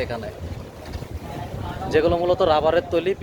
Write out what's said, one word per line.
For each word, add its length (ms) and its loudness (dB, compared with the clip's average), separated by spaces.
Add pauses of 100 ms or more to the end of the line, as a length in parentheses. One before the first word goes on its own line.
এখানে, 240 -6 (1600)
যেগুলো 300 4
মূলত 180 4 (120)
রাবারের 400 4
তৈরি, 200 2 (100)